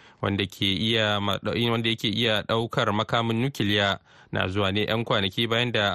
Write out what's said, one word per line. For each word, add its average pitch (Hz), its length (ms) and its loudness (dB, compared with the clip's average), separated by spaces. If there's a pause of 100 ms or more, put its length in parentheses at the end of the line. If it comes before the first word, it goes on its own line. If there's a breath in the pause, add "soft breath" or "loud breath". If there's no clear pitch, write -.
(220 loud breath)
wanda 101 240 0
ke - 180 -4
iya 104 560 0
ma-, 101 240 0
wanda 113 480 0
yake 113 160 -4
iya 107 400 0
daukar 113 400 0
makamin 113 560 0
nukiliya, 101 540 0 (340 loud breath)
na 98 160 -2
zuwa 95 240 0
ne 104 160 0
'yan 113 160 -2
kwanaki 110 420 0
bayan 117 260 0
da 104 220 2